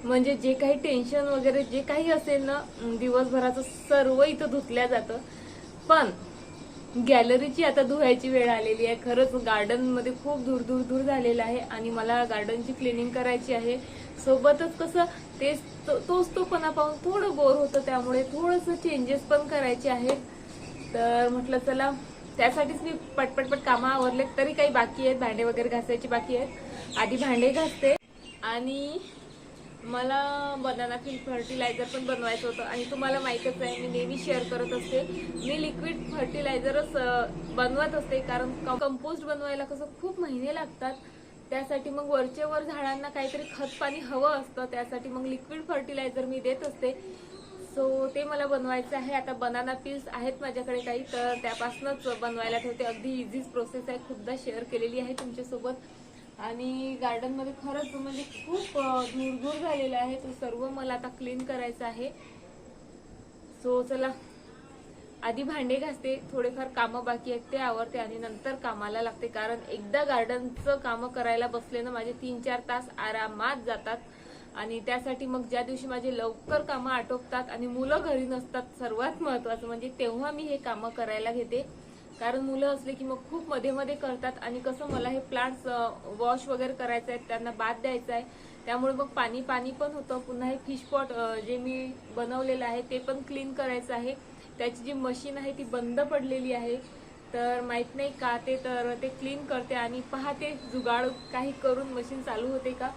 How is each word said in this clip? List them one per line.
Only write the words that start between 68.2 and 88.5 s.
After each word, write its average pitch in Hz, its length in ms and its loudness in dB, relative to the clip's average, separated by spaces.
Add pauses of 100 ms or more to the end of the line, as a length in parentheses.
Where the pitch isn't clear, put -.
कामाला 214 460 -4
लागते. 233 260 -4
कारण 226 300 -4 (140)
एकदा 208 320 0
गार्डनचं 247 720 0
कामं 247 300 -4
करायला 240 400 0
बसले 240 340 -4
ना, 247 100 -6
माझे 233 200 -6
तीन 247 300 -8
चार 247 180 0
तास 247 380 -4
आरामात 220 580 -2 (100)
जातात. 226 320 -4 (580)
आणि 226 240 -6
त्यासाठी 254 460 -2
मग 254 240 -2
ज्या 247 120 0
दिवशी 254 260 -6
माझे 247 300 -2
लवकर 226 440 0
कामं 262 300 -2
आटोपतात 247 600 -2
आणि 240 160 -6
मुलं 262 380 2
घरी 277 160 2
नसतात, 254 400 -4 (180)
सर्वात 254 440 -2
महत्त्वाचं 233 440 -2
म्हणजे, 233 220 -6 (100)
तेव्हा 254 320 0
मी 294 120 -6
हे 294 140 -2
कामं 226 320 -4
करायला 226 420 -4
घेते. 240 340 -2 (540)
कारण 240 200 0
मुलं 269 280 0
असले 269 260 -2
की 269 120 -8
मग 262 100 -4
खूप 320 340 -8
मध्ये 262 220 0
मध्ये 269 240 -2
करतात 254 360 -4 (100)
आणि 240 180 -6
कसं 262 320 -4
मला 247 180 -2
हे 262 100 -2
प्लांट्स, 262 480 -4
अ, 240 220 0 (280)
वॉश 247 300 2
वगैरे 262 260 -2
करायचं 240 380 -2
आहे, 208 160 -8
त्यांना 233 240 -4
बाथ 226 300 -2
द्यायचा 247 320 -2
आहे, 233 100 -2 (420)